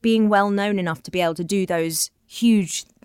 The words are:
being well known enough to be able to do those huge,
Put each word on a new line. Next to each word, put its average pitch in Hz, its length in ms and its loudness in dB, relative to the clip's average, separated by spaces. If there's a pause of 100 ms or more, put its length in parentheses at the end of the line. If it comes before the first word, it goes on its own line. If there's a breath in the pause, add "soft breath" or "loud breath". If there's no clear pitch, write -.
being 220 260 4
well 202 220 2
known 202 280 -2
enough 175 240 -4
to - 80 -18
be 180 100 -4
able 165 140 0
to 170 100 -8
do 190 220 -2
those 165 440 -4 (160)
huge, 214 580 0 (200)